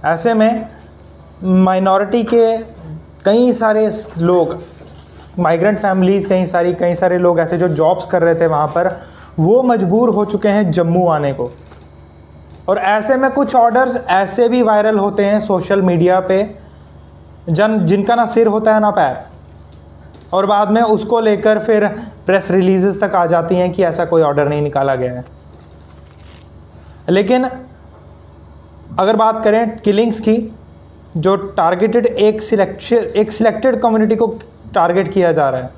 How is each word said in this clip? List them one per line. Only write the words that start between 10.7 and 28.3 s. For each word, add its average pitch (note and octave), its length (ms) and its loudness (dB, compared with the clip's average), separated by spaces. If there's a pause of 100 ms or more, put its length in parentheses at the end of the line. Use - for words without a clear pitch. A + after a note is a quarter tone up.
जम्मू E3+ 380 0
आने D3 240 -2
को। B2 200 -8 (1160)
और G3+ 100 0
ऐसे G#3+ 380 0
में C4 140 0
कुछ C4 260 0
orders A#3+ 400 2 (120)
ऐसे F#3+ 400 0
भी B3 140 2
viral G#3+ 360 2
होते G3+ 240 0
हैं G#3 180 0
social G3+ 420 -2
media F#3 380 2
पे, F#3+ 480 -4 (840)
जन-, G#3 300 2
जिनका G3 340 0
ना A#3 120 0
सिर A#3 200 2
होता A3 280 2
है G#3+ 60 2
ना G#3 100 2
पैर, D#3 260 0 (1160)
और F#3+ 140 0
बाद G#3 240 0
में A3+ 120 2
उसको A3 380 0
लेकर G#3+ 380 2
फिर G#3+ 280 0 (400)
press F#3+ 240 0
releases F#3+ 500 2
तक G3 140 -2
आ F3 120 2
जाती E3+ 280 0
हैं F3+ 180 0
कि F#3+ 100 -2
ऐसा E3+ 220 -2
कोई E3 180 2
order D3 260 0
नहीं D3 140 -2
निकाला C#3 320 -2
गया B2 180 -4
है। B2 120 -12 (1900)
लेकिन B3 400 2 (1500)